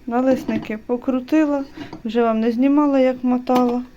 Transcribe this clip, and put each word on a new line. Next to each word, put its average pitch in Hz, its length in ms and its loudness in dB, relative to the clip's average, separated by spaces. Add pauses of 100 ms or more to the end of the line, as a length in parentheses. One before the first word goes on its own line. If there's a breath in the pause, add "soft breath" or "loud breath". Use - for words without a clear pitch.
налисники 233 720 -2
покрутила, 269 840 0 (400 loud breath)
вже 233 180 0
вам 220 180 2
не 233 120 0
знімала, 277 480 2
як 254 240 0
мотала. 247 580 0 (140)